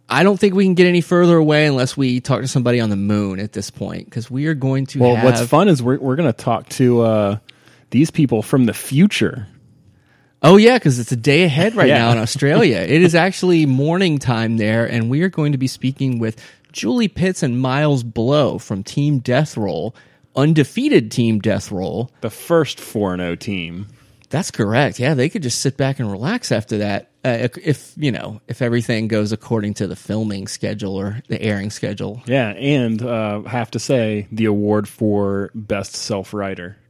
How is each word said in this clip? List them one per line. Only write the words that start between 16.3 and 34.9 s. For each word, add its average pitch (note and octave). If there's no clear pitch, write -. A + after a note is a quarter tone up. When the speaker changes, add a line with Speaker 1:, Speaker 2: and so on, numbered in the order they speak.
Speaker 1:
Julie A#3
Pitts F3+
and B2+
Miles C3+
Blow A#2
from G2
Team C#3+
Death C3
Roll, F#2
undefeated D#3
Team A2+
Death G2
Roll. F#2
Speaker 2:
The A2+
first -
four G2+
and F2+
oh F2
team. F2
Speaker 1:
That's F3
correct. A2+
Yeah, C#3
they C3
could G3+
just B2
sit C3+
back C3+
and G#2+
relax D3
after G#2+
that, G#2
uh, C3
if, A#2+
if, -
you D3
know, G#2+
if A#2
everything A#2
goes G#2+
according G#2
to G2+
the F2+
filming G#2
schedule G2+
or G2+
the A2+
airing G#2
schedule. G#2
Speaker 2:
Yeah, A#2+
and, A#2+
uh, A2
have A2+
to A2+
say, A2
the A2
award G#2
for G2+